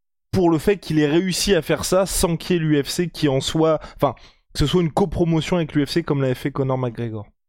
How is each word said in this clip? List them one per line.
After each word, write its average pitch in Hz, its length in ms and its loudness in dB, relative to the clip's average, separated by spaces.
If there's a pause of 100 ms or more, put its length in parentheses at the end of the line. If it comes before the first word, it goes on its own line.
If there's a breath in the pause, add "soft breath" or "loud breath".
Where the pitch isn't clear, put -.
(300)
pour 180 200 4
le 160 80 2
fait 202 180 2
qu'il 156 240 0
ait 147 100 2
réussi 180 460 0
à 160 60 0
faire 147 220 -2
ça 185 220 2
sans 170 300 0
qu'il - 180 -2
y 175 60 2
ait - 20 -4
l'U 151 220 2
F - 40 -14
C 180 200 -2
qui - 180 -4
en 135 140 2
soit, 160 400 2 (160 loud breath)
enfin, 131 180 0 (380 soft breath)
que - 80 -4
ce 151 60 2
soit 180 160 2
une 165 100 0
copromotion 165 640 0
avec 165 180 -4
l'U 143 100 2
F - 60 -10
C 170 140 0
comme 139 180 -2
l'avait 131 140 0
fait 143 160 -6
Conor 131 260 -2
McGregor ? 117 480 -6 (220)